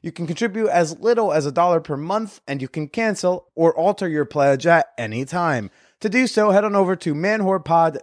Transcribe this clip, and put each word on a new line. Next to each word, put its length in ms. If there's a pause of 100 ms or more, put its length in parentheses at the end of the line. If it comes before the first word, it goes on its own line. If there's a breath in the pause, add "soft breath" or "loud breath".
You 100
can 140
contribute 440
as 300
little 320
as 140
a 60
dollar 280
per 160
month, 520
and 140
you 60
can 200
cancel 680
or 240
alter 320
your 160
pledge 400
at 220 (100)
any 280
time. 440 (300 soft breath)
To 100
do 160
so, 240
head 160
on 100
over 200
to 180
man 280
whore 220
pod 400